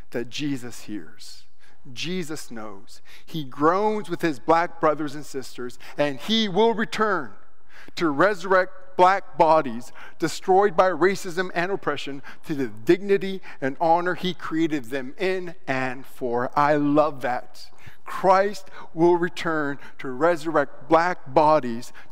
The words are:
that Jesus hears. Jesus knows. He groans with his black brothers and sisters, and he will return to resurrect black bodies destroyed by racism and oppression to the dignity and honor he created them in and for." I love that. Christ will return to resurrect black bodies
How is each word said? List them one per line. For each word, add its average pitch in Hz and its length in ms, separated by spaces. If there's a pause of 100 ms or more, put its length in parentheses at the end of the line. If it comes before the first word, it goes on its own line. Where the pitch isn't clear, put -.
(100)
that 120 200
Jesus 127 540
hears. - 600 (480)
Jesus 151 580
knows. 110 520 (240)
He 160 180
groans 180 640
with 170 140
his 151 160
black 165 420
brothers 151 340
and 147 100
sisters, 123 540 (200)
and 147 200
he 220 300
will 214 240
return 202 600 (600)
to 170 140
resurrect 185 880
black 185 400
bodies 151 560 (260)
destroyed 190 560
by 185 140
racism 180 680
and 175 160
oppression 143 520 (240)
to 165 80
the 135 140
dignity 190 720 (180)
and 139 220
honor 175 320
he 180 180
created 156 540
them 131 320
in 180 360 (120)
and 131 400
for." 123 500
I 147 200
love 147 440
that. - 500 (360)
Christ 190 640 (240)
will 175 220
return 156 600 (200)
to 139 120
resurrect 151 800
black 160 460
bodies 143 580 (200)